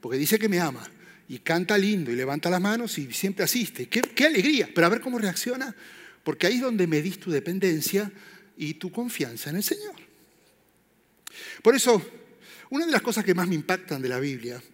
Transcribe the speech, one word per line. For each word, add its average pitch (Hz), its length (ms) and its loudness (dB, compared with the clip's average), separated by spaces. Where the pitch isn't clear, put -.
Porque 127 160 -4
dice 156 220 2
que 208 100 0
me 180 100 2
ama 135 300 -4
y 127 100 -12
canta 180 400 0
lindo 190 340 2
y 120 40 -2
levanta 139 340 -2
las 180 120 2
manos 220 360 -2
y 131 160 -8
siempre 190 320 -2
asiste. 208 420 -2
¡Qué, 233 140 0
qué - 240 2
alegría! 285 480 4
Pero 170 140 6
a - 20 8
ver 226 120 2
cómo 247 180 -4
reacciona, 240 560 -4
porque 156 240 0
ahí 233 80 4
es 247 60 0
donde 226 260 2
medís 160 320 0
tu - 100 -10
dependencia 180 800 0
y 160 120 -4
tu 175 180 -8
confianza 147 580 -6
en 151 60 -6
el 202 80 -2
Señor. 415 320 -6
Por 240 120 8
eso, 233 300 4
una 294 140 -2
de 330 60 -2
las 240 100 4
cosas 220 220 -2
que 180 100 2
más 175 140 0
me 185 80 0
impactan 156 460 -4
de 127 80 -4
la 127 100 -2
Biblia 123 420 -6